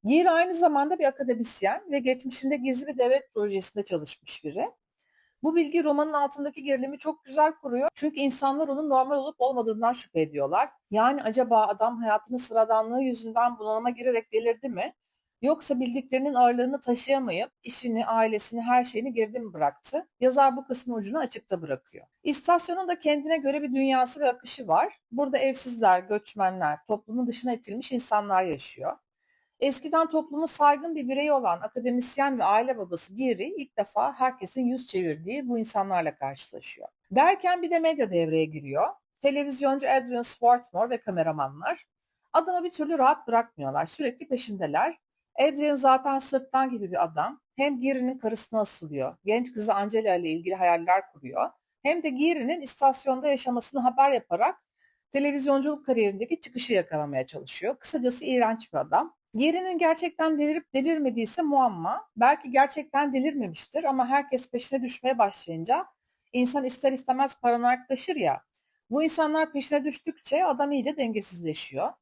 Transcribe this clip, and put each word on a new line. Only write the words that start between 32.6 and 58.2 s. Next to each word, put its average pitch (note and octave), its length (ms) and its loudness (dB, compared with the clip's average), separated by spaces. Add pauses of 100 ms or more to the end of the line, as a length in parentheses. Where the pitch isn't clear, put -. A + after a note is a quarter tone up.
babası F3+ 360 -8
Geary A#3+ 420 -2
ilk C#4 220 -10
defa A#3 340 0
herkesin B3+ 520 -2
yüz B3 220 -2
çevirdiği F#3 600 -4
bu A#3+ 100 0
insanlarla G3 580 -2
karşılaşıyor. - 720 -10 (220)
Derken F4+ 520 4
bir E4 80 -4
de E4+ 80 2
medya D4+ 320 0
devreye D#3+ 340 2
giriyor. D3+ 420 -2 (360)
Televizyoncu C#4 640 0
Adrian B3 340 0
Swarthmore A#3+ 680 2
ve A#3+ 100 -2
kameramanlar. D#3+ 840 -4 (480)
Adamı E4+ 320 0
bir F4 60 -4
türlü D#4 280 -4
rahat C#4 300 2
bırakmıyorlar. D#3 580 -2
Sürekli B3+ 420 -8
peşindeler. A3 720 -2 (400)
Adrian D4 380 2
zaten C4 420 4
sırttan C4 520 0
gibi G3+ 220 -6
bir F3+ 120 2
adam. E3 360 -4 (160)
Hem C4+ 240 0
Geary'nin C4 380 -2
karısına A3 420 -2
asılıyor. D3 640 -4
Genç A#3+ 280 0
kızı G#3+ 220 0
Angela G#3 400 2
ile F3 160 -2
ilgili E3+ 240 -2
hayaller F3+ 580 2
kuruyor. - 380 -4 (320)
Hem D#4+ 200 0
de D#4+ 60 -2
Geary'nin D4+ 520 0
istasyonda C4+ 680 0
yaşamasını B3+ 520 -2
haber B3+ 300 4
yaparak A3+ 520 0 (480)
televizyonculuk C#4+ 760 0
kariyerindeki A3+ 540 0
çıkışı - 320 -6
yakalamaya D3+ 540 -2
çalışıyor. - 500 -8
Kısacası B3 480 -2